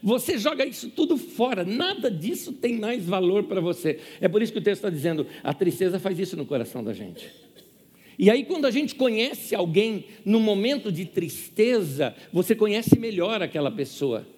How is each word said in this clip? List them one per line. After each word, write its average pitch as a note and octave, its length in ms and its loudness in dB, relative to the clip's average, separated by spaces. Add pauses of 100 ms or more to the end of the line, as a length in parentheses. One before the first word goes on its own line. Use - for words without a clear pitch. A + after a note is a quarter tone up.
Você A#3+ 360 0
joga C4+ 280 0
isso - 260 -10
tudo D#4+ 260 2
fora, A3 480 -2
nada C4 440 -2
disso A3+ 440 -4
tem A#3 260 -2
mais G#3+ 260 -4
valor F#3 380 2
para F#3+ 160 -2
você. E3 400 -2 (220)
É F#3 80 2
por G#3 120 4
isso A3 120 -2
que A3+ 60 -2
o D#3+ 40 -6
texto G3+ 220 0
está G3+ 40 0
dizendo: D#3 380 0 (160)
a D3 100 -2
tristeza F#3 460 0
faz F#3+ 180 -2
isso F3 200 -4
no C#3 80 -6
coração B2 360 -4
da G#2+ 120 -4
gente. F2+ 360 -12 (920)
E F#3+ 80 10
aí, B3+ 140 4
quando D#4+ 220 -2
a B3+ 60 4
gente C#4 240 -2
conhece B3 600 0
alguém F#3+ 480 2 (220)
no A3 160 6
momento A3 500 2
de F3 140 -4
tristeza, E3+ 1080 0 (200)
você F3+ 200 2
conhece G#3+ 460 4
melhor G#3 420 -2
aquela C#3+ 300 -2
pessoa. B2+ 560 -4 (100)